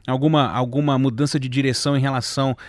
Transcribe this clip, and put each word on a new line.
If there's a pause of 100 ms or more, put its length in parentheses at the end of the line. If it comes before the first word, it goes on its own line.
alguma,
alguma
mudança
de
direção
em
relação (120)